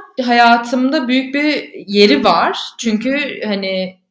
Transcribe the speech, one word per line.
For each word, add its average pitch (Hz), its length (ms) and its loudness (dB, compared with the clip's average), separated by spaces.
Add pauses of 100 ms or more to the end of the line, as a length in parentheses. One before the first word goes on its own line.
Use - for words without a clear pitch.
(240)
hayatımda 240 840 2
büyük 262 260 -2
bir 285 360 -2 (160)
yeri 208 380 4
var. 208 340 2 (200)
Çünkü 247 680 -4
hani 190 520 -4 (120)